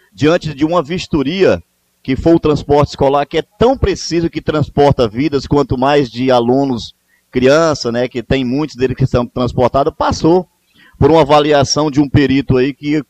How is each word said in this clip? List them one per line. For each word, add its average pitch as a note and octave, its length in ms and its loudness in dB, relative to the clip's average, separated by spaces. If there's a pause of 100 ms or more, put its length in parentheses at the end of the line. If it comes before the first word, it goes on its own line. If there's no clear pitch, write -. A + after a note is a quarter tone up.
(140)
diante D#3 400 -2
de C3+ 100 -4
uma D#3+ 200 0
vistoria D3 800 -2 (400)
que C3 140 -4
foi E3 200 2
o E3 40 2
transporte D3 500 0
escolar, C#3+ 360 0
que - 120 -6
é D#3 60 -2 (160)
tão C4+ 180 2
preciso, E3+ 520 -2
que D#3 120 -8
transporta C#3+ 680 0
vidas, C#3 360 -4
quanto C#3 320 0
mais C#3 320 0
de B2 220 -2
alunos, B2+ 640 0 (340)
criança, C3+ 600 0
né, B2 160 -2
que A#2+ 160 -8
tem C3+ 220 -2
muitos C#3 300 -4
deles B2+ 200 -2
que C3+ 100 0
são B2 220 -2
transportados, B2+ 680 -2
passou F3+ 520 0 (500)
por C#3 140 4
uma D#3+ 100 6
avaliação D3 680 2
de C3+ 80 0
um D3 80 2
perito C3+ 500 0
aí C3 160 0
que D3 360 -4